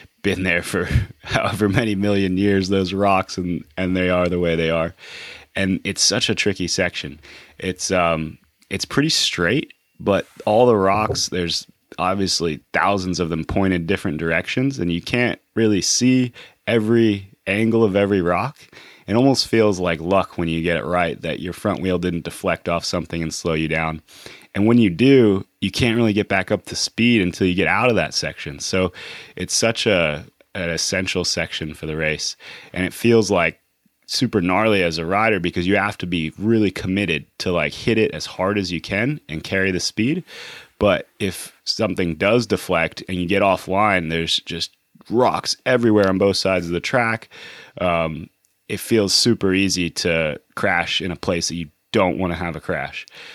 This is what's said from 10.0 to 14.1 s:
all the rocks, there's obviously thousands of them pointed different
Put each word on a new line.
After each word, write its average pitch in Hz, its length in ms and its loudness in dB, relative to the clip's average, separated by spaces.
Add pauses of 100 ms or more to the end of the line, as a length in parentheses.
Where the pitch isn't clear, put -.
all 113 220 6
the 113 100 6
rocks, 101 500 2
there's 85 400 -4 (300)
obviously 87 600 -2 (140)
thousands 92 480 0
of 82 80 -2
them 80 160 -4
pointed 92 420 0
different 90 300 -2